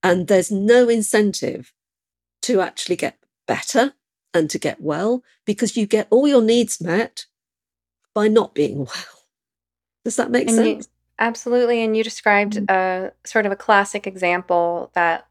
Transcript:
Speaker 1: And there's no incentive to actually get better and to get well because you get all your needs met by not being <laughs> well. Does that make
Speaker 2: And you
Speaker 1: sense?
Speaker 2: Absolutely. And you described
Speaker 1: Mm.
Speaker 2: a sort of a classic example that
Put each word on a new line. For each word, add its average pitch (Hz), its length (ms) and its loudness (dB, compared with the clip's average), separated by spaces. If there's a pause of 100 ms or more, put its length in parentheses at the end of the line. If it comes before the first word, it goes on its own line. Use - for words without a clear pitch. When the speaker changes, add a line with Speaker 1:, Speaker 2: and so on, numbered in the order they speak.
Speaker 1:
And 180 240 2
there's 190 240 2
no 226 380 4
incentive 214 840 -2 (680)
to 226 180 0
actually - 360 -4
get - 220 -6 (280)
better - 480 0 (400)
and 160 160 2
to - 80 -6
get - 220 -6
well 180 420 -2 (220)
because 208 320 -2
you 214 100 0
get 208 240 0
all 254 160 4
your 277 160 4
needs 226 380 0
met 180 460 -4 (880)
by 214 140 2
not 220 260 2
being 143 240 -2
<laughs> 139 60 -6
well. - 420 -16 (760)
Does 330 120 -6
that 247 140 -2
make 247 180 0
Speaker 2:
And 226 80 2
you 226 80 4
Speaker 1:
sense? 220 240 -2 (300)
Speaker 2:
Absolutely. 233 680 0
And 220 120 0
you 220 60 0
described 208 520 0
Speaker 1:
Mm. 208 160 -4
Speaker 2:
a 185 420 -2 (120)
sort 214 220 -2
of 196 60 0
a 196 40 -4
classic 202 500 0
example 175 880 -2
that 170 360 -2